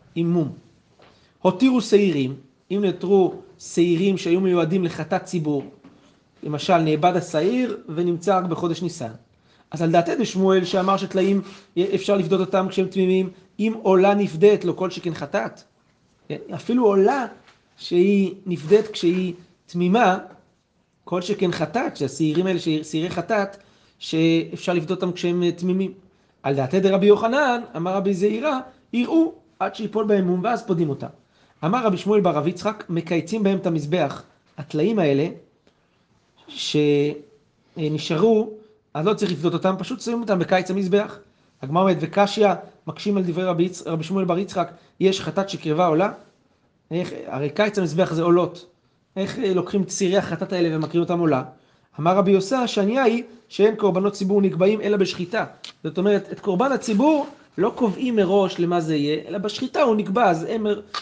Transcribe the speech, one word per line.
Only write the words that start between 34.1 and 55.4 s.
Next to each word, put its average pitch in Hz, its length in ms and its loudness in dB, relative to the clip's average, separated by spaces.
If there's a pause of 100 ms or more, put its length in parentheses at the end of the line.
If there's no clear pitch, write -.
הטלאים 165 400 -2
האלה, 147 300 2 (1200)
שנשארו, 156 2000 -2 (440)
אז 160 120 -4
לא 208 80 2
צריך 196 180 -2
לפדות 160 220 -2
אותם, 185 240 0
פשוט 202 220 -8
שמים 233 200 -4
אותם 208 180 0
בקיץ 185 320 0
המזבח. 196 480 -2 (440)
הגמרא 151 200 0
אומרת, 190 180 4
וקשיא 202 480 2 (380)
מקשים 202 300 -4
על 190 60 0
דברי 175 220 -4
רבי 175 240 0
יצ-, - 180 -14
רבי 160 180 -4
שמואל 190 200 -2
בר 175 140 0
יצחק, 185 340 -4 (280)
יש 175 200 2
חטאת 190 280 -4
שקרבה 160 380 0
עולה? 175 260 2 (800)
איך, 180 220 -4 (140)
הרי 143 240 -4
קיץ 208 280 -2
המזבח 165 340 0
זה 160 100 -2
עולות. 175 440 2 (500)
איך, 196 220 -6
אה, 196 160 0
לוקחים 180 280 0
את 185 60 -6
צירי 190 280 0
החטאת 175 360 -4
האלה 170 240 0
ומקריבים 156 260 -2
אותם 170 160 -2
עולה? 147 240 2 (580)
אמר 175 160 2
רבי 196 140 4
יוסי, 190 240 2
השניה 233 480 0
היא 240 200 2 (260)
שאין 214 280 2
קורבנות 196 360 0
ציבור 196 300 0
נקבעים 190 380 2
אלא 208 160 0
בשחיטה. 180 480 -2 (400)